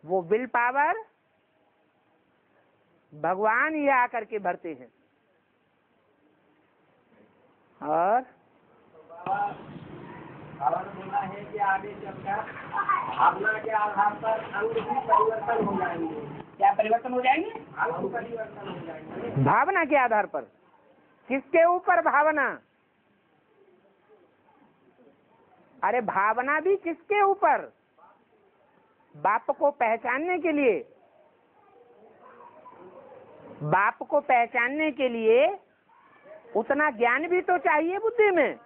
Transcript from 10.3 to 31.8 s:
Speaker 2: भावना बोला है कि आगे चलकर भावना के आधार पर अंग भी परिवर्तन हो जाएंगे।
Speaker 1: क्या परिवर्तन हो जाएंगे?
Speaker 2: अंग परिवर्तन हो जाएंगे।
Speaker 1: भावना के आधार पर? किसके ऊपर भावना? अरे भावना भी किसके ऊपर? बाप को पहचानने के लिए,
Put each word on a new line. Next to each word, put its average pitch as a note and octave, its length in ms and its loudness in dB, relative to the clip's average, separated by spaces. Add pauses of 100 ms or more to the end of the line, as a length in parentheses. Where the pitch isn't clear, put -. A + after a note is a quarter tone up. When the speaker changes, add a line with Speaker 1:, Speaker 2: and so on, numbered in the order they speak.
Speaker 2:
भावना - 400 -2
बोला F#3+ 260 -6
है G3+ 240 -8
कि G#3 160 -10
आगे G3 340 0
चलकर G3 480 -8 (680)
भावना - 500 0
के A3 140 -6
आधार G#3 440 0
पर A3 360 -2
अंग G#3 180 -4
भी A3+ 100 -2
परिवर्तन A3 840 2
हो G3 140 -2
जाएंगे। E3 420 -4 (360)
Speaker 1:
क्या G3 180 6
परिवर्तन A#3 380 0
हो B3 80 0
जाएंगे? D4+ 300 2
Speaker 2:
अंग - 640 -6
परिवर्तन G#3+ 560 -10
हो E3+ 180 -12
जाएंगे। - 580 -6
Speaker 1:
भावना D4+ 400 2
के C#4+ 140 2
आधार A3 280 2
पर? D3 140 -6 (880)
किसके C#4 380 2
ऊपर F4+ 360 2
भावना? D4 440 2 (3250)
अरे G#3+ 200 2
भावना A3 580 0
भी F#4+ 180 4
किसके G4+ 460 0
ऊपर? D4 480 2 (1400)
बाप G3 380 0
को C#4+ 200 2
पहचानने B3+ 680 0
के D#4+ 140 0
लिए, C4 260 4 (2750)